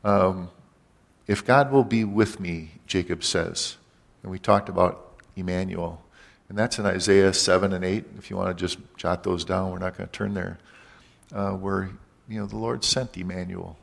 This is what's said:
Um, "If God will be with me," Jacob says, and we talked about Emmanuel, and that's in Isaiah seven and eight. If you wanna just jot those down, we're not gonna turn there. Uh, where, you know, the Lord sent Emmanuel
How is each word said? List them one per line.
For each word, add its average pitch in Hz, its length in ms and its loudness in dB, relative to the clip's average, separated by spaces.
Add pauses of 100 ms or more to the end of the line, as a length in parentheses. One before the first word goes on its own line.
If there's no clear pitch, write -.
Um, 92 460 4 (760)
"If 101 180 -2
God 135 260 4
will 135 120 6
be 110 200 2
with 104 360 2
me," 82 480 -8
Jacob 87 360 -2
says, - 540 -2 (460)
and 95 80 -10
we 92 80 -8
talked 101 300 4
about 90 380 0 (280)
Emmanuel, 90 680 -6 (460)
and 101 80 -6
that's 113 220 0
in 101 80 -4
Isaiah 98 440 6
seven 95 420 4
and 92 120 -4
eight. 98 200 -2 (120)
If - 140 -16
you 95 60 -6
wanna 92 180 -2
just 87 240 -4 (180)
jot 90 260 -2
those 87 220 -2
down, 92 260 -2
we're 90 60 -8
not 92 180 -6
gonna 92 140 -10
turn 101 240 -6
there. 92 240 -6 (760)
Uh, 101 200 -4
where, 95 400 -2 (360)
you 110 120 -8
know, 101 60 -6
the 107 120 -10
Lord 117 260 -4
sent 127 340 -2
Emmanuel 90 640 -8